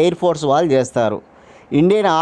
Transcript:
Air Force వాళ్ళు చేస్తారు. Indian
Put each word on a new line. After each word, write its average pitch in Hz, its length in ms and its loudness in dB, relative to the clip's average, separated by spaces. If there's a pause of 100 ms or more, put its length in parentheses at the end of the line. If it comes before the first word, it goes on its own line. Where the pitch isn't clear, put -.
Air 233 200 0
Force 165 300 -2
వాళ్ళు 160 240 0
చేస్తారు. 120 440 -2 (640)
Indian 202 280 2 (140)